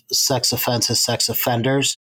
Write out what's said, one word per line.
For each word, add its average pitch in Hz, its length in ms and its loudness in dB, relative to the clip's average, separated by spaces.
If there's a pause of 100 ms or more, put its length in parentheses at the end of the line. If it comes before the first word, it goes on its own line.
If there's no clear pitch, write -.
(100)
sex - 420 0
offenses, 127 480 0
sex - 280 0
offenders, 127 720 0